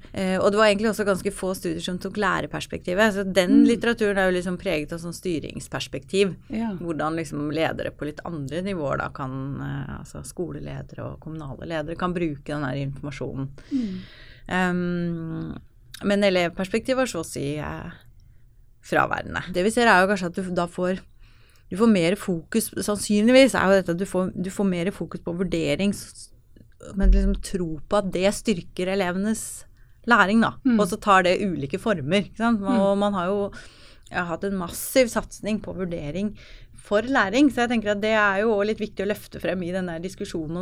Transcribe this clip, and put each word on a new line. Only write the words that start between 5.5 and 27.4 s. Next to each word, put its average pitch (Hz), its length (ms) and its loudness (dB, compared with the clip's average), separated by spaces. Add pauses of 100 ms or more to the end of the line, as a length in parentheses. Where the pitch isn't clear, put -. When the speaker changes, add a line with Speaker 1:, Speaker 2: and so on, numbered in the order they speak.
Speaker 2:
Ja. 220 240 -4
Speaker 1:
Hvordan 160 420 -4
liksom 151 360 -6
ledere 156 400 -2
på - 140 -10
litt 151 200 -8
andre 156 380 -6
nivåer 160 360 -4
da - 100 -6
kan, 131 520 -8
eh, 139 380 -8
altså 143 260 -14
skoleledere 147 760 -10
og 135 200 -10
kommunale 156 480 -12
ledere 160 300 -6
kan 180 160 -2
bruke 165 320 -4
den 147 180 -4
her 135 120 -4
informasjonen. 139 760 -8 (220)
Speaker 2:
Mm. 214 280 -4 (500)
Speaker 1:
Ehm, 175 1080 -2 (460)
men 202 200 2
elevperspektivet 190 720 0
var 254 100 2
så 208 160 -4
å 160 40 -8
si, 143 320 -6
eh, 160 340 -8 (920)
fraværende. - 680 -2
Det 180 100 0
vi 214 80 2
ser 240 160 4
er 185 180 8
jo 196 80 0
kanskje 185 140 -2
at 175 80 -6
du 185 180 -6
da 175 140 0
får, 180 320 -4 (720)
du 180 40 -6
får 226 160 6
mer 180 240 4
fokus, 202 540 -2
sannsynligvis 214 840 4
er - 100 2
jo 190 160 6
dette 185 80 -4
at 170 80 0
du 196 80 -4
får, 185 340 -2
du 185 120 -4
får 202 180 0
mer 175 220 -2
fokus 175 300 -10
på 170 140 -6
vurdering, 170 540 0
s-, - 400 -8 (640)
men 196 140 6
liksom 196 320 6